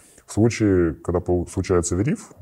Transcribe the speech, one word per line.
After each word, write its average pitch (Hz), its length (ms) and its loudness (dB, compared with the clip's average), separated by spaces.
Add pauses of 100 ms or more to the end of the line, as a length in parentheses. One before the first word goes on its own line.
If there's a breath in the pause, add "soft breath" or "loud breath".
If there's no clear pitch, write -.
(260 soft breath)
В - 60 -18
случае, 101 640 2
когда 87 260 -4
пол-, 87 260 -2
случается 90 500 0
вериф, 135 460 -4